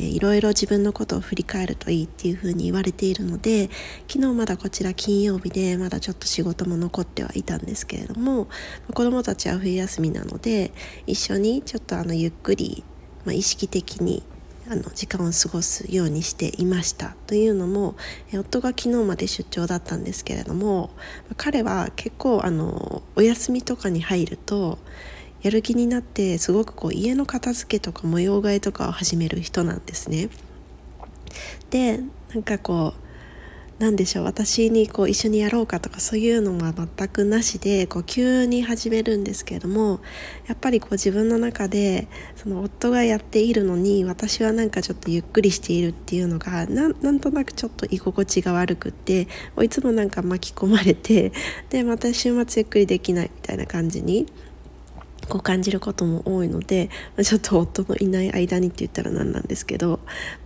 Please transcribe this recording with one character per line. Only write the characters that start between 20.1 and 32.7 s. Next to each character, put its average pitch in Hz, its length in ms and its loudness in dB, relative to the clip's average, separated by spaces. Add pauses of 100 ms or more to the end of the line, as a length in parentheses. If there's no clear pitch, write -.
す - 120 -8
け - 100 -6
れ - 80 -6
ど 147 120 -6
も、 190 360 0 (380)
ま 220 60 -12
あ、 - 20 -
彼 294 260 0
は 196 320 -2
結 - 240 -10
構、 233 240 2
あ 185 80 0
の、 - 540 -4 (100)
お 202 80 6
休 233 300 4
み 254 100 -2
と 247 140 -2
か 202 140 -2
に 170 120 0
入 175 240 2
る - 180 -8
と、 196 360 0 (600)
や 202 100 2
る 220 100 4
気 233 140 0
に 240 100 4
な 240 140 2
っ - 20 -4
て、 190 360 0
す - 120 0
ご 208 140 4
く - 100 -8
こ - 140 -4
う、 170 40 -2
家 226 220 0
の 277 120 2
片 247 260 -2
付 - 260 0
け - 20 -4
と 170 120 -6
か - 160 -4
模 165 100 2
様 196 240 4
替 208 120 2
え 202 40 2
と 196 140 0
か - 160 -2
を - 20 -2
始 170 240 -2
め 165 140 2
る 170 120 -2
人 175 220 -2
な 170 120 0
ん 175 120 -6
で - 80 -10
す - 160 -4
ね。 165 200 -2 (1400)
で、 247 300 2 (340)
な 233 60 -2
ん - 20 -4
か 208 160 -2
こ 170 420 0